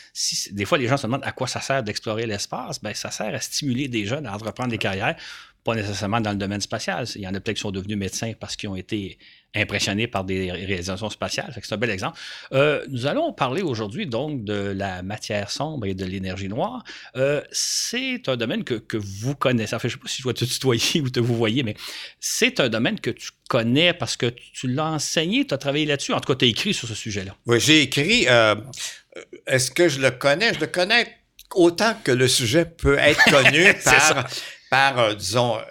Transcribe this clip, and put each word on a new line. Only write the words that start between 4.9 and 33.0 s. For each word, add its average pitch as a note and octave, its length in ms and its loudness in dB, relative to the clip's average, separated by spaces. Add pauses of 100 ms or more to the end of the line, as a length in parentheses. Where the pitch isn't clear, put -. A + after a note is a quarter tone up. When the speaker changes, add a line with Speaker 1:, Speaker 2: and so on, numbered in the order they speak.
Speaker 1:
pas A#2 120 0
nécessairement G#2 480 -2
dans G#2+ 80 0
le G#2 80 0
domaine G2+ 240 -4
spatial. E3+ 440 -4 (100)
Il A2 60 -10
y F#2 60 -8
en F#2+ 60 -6
a G2 60 -6
peut-être A2 160 -4
qui - 60 -6
sont G#2+ 80 -4
devenus G2 280 -4
médecins G2 400 -4
parce - 180 -10
qu'ils - 140 -8
ont F#2+ 60 -6
été F#2 420 -6 (360)
impressionnés G#2 520 0
par G2 180 -2
des F#2 260 -2
ré-, F2+ 140 -6
réalisations F#2+ 460 -4
spatiales. - 420 -6
Fait G#2+ 80 -14
que - 60 -12
c'est - 80 -6
un G#2 40 -2
bel A#2 120 -2
exemple. G#2+ 280 -6 (340)
Euh, C#3+ 360 4
nous B2+ 180 -4
allons C#4 260 0
parler C3+ 300 -2
aujourd'hui B2 440 -4
donc C3 380 -4
de G#2 100 -2 (200)
la F#2+ 280 -4
matière G2+ 480 -6
sombre C#3+ 360 -6
et G2 80 -2
de F#2+ 120 -6
l'énergie F#2 420 -6
noire. G3 340 -6 (340)
Euh, C#3 260 0 (100)
c'est - 760 -4
un C3 80 0
domaine C#3 280 -2
que, B2+ 100 -4
que - 220 -6
vous G#2 380 -4
connaissez. A#2+ 400 2
En A#2 60 0
fait, B2 80 -2
je A2+ 80 -6
sais - 40 -16
pas - 80 -14
si - 100 -6
je C3 40 -12
dois A#2+ 120 -2
te - 120 -2
tutoyer B2+ 540 2
<laughs> - 20 0
ou C3 80 -2
te B2+ 100 0
vous A#2+ 160 2
voyez, A#2 260 2
mais G#2+ 120 -4 (460)
c'est - 400 0
un C3+ 100 4
domaine C3 300 0
que - 100 -4
tu - 180 -8 (200)
connais C3+ 440 4
parce - 240 -4
que - 100 0
tu, - 260 -6
tu - 160 -6
l'as C#3+ 180 -2
enseigné, E3 600 0
tu - 60 -6
as C3+ 60 0
travaillé C#3+ 260 0
là-dessus. D3 300 -2
En C#3 60 0
tout - 120 2
cas, B2+ 60 -2
t'as C3 80 6
écrit B2 260 2
sur - 160 -6
ce A2 60 -8
sujet-là. G2 420 -8 (100)
Speaker 2:
Oui, A#2 140 6
j'ai D3 220 8
écrit. D3+ 460 2
Euh, A2+ 260 8 (920)
est-ce C3 240 2
que F3 180 6
je C3+ 120 -2
le C3 100 4
connais ? C#3+ 440 2
Je D3+ 60 -4
le D#3 60 -2
connais G3 420 2 (460)
autant F#3 400 6 (100)
que C#3 80 4
le B2 160 4
sujet C3 380 2
peut C#3 320 2
être D3 320 6